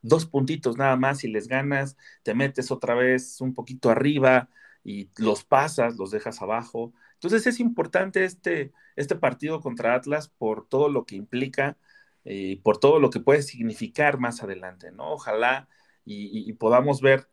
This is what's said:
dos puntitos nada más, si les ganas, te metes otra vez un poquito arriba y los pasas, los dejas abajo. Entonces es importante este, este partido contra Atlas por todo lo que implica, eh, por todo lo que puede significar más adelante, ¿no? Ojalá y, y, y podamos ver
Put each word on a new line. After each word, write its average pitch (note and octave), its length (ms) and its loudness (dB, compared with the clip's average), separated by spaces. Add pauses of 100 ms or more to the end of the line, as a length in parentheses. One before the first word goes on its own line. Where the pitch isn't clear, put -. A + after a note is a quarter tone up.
dos D#3+ 240 2
puntitos C3+ 500 -2
nada C3+ 200 4
más, C3+ 220 0
si B2 80 -8
les A2 200 -4
ganas, C#3 500 -4 (240)
te A2+ 140 -4
metes C3+ 340 -2
otra B2 240 -2
vez B2+ 480 0
un C3 140 -4
poquito B2+ 340 -2
arriba C3 600 4 (340)
y G2+ 340 -12
los G#2+ 280 0
pasas, C3+ 520 2
los A2+ 140 -8
dejas G#2+ 320 -8
abajo. A#2 500 -6 (200)
Entonces G#3+ 340 0
es A#3+ 120 0
importante F#3+ 680 0
este, E3+ 460 -4 (240)
este C#3+ 200 -2
partido D#3+ 460 -2
contra A#2+ 340 0
Atlas C#3+ 320 -2
por A2 400 -6
todo D3 220 2
lo C#3 160 -2
que G2+ 100 -16
implica, C3+ 640 -4 (480)
eh, G2 380 -8
por G#2 140 2
todo D3 220 6
lo C3 100 6
que - 100 -4
puede C#3+ 220 4
significar B2+ 760 -2
más A#2 240 -6
adelante, F#2 480 -12
¿no? C#3 220 -8
Ojalá B2 540 -2 (380)
y, G#2 200 -12
y, G#2 240 -10
y G#2+ 40 -10
podamos B2+ 480 4
ver C3+ 320 4